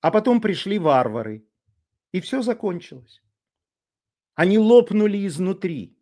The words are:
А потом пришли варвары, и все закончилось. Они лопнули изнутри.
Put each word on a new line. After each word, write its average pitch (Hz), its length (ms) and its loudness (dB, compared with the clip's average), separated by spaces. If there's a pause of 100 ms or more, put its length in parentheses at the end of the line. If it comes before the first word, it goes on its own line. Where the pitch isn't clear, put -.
А 160 100 2
потом 220 300 2
пришли 202 380 -4
варвары, 117 640 0 (680)
и 185 80 -4
все 262 220 -6
закончилось. 185 800 -8 (1120)
Они 190 240 4
лопнули 214 680 2
изнутри. 175 760 -6